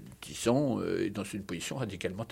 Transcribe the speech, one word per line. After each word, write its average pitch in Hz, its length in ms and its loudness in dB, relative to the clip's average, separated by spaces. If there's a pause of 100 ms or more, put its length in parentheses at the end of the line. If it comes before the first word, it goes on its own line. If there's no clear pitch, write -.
(280)
disons, 123 540 4
euh, 90 240 2
est 98 60 -2
dans 101 120 -2
une 98 200 -4
position 90 320 -4
radicalement 95 560 -2